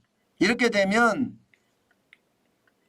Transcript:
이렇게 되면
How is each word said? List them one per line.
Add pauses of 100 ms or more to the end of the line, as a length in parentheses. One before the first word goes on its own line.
(400)
이렇게
되면 (1500)